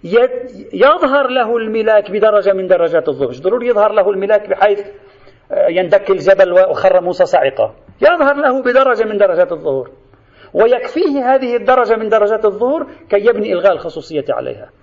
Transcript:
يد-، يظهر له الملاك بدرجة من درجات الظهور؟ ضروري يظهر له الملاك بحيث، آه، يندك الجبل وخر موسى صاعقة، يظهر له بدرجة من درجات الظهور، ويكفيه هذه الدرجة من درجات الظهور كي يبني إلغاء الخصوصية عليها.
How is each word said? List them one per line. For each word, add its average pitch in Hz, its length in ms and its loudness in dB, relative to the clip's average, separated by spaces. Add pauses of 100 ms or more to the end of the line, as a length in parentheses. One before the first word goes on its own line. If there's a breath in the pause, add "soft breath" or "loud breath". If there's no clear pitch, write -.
يد-، - 680 -2
يظهر 277 540 2
له 240 300 -2
الملاك 214 540 0
بدرجة 202 420 2
من 190 140 -4
درجات 170 420 0
الظهور؟ 131 220 -4 (120)
ضروري 233 240 -2
يظهر 214 240 2
له 202 180 2
الملاك 196 400 -2
بحيث، 202 300 0 (720 soft breath)
آه، - 180 0
يندك 185 400 0
الجبل 185 420 2
وخر 180 500 2
موسى 175 240 0
صاعقة، 135 480 0 (280)
يظهر 294 340 2
له 269 260 0
بدرجة 247 420 2
من 214 140 -4
درجات 180 340 2
الظهور، 143 380 -6 (640 soft breath)
ويكفيه 254 840 0
هذه 247 200 -2
الدرجة 233 400 2
من 220 140 -6
درجات 214 360 0
الظهور 247 420 -2 (220 loud breath)
كي 202 160 0
يبني 214 280 0
إلغاء 180 200 2
الخصوصية 156 560 -8
عليها. 120 400 -8 (140)